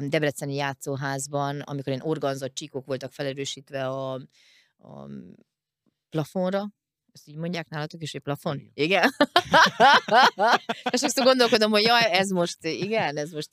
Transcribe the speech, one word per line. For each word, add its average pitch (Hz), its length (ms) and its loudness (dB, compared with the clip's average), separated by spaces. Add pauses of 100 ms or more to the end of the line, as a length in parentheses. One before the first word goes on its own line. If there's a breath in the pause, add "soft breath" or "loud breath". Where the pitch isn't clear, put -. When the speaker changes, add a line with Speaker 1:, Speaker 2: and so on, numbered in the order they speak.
Speaker 1:
debreceni 143 480 -2
játszóházban, 139 1040 -6
amikor 139 340 -6
ilyen 131 140 -6
organza 139 420 -4
csíkok 139 360 -12
voltak 131 280 -8
felerősítve 139 760 -8
a, 135 260 -6 (640 soft breath)
a 69 320 -18 (1000)
plafonra. 185 640 -4 (420)
Ezt - 120 -20
így 147 80 -20
mondják 170 340 -8
nálatok 156 320 -8
is, 151 100 -8
hogy 135 100 -10
plafon? 143 520 -6
Speaker 2:
Igen. - 0 -
Speaker 1:
Igen? 175 360 2 (460)
<laughs> 247 1400 4
És 247 100 0
azt 262 220 0
gondolkodom, 233 480 4
hogy 208 120 4
jaj, 233 280 4
ez 196 180 2
most, 175 320 0
igen, 160 560 -4
ez 151 140 -6
most 151 220 -10